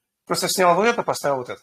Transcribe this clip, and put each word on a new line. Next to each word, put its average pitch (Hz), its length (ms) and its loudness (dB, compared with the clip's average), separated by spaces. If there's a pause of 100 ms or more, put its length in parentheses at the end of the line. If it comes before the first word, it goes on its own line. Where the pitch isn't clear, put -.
(260)
Просто 170 240 -4
снял 180 240 4
вот 190 120 2
это, 226 180 0
поставил 139 340 -2
вот 123 120 -10
это. 101 140 -12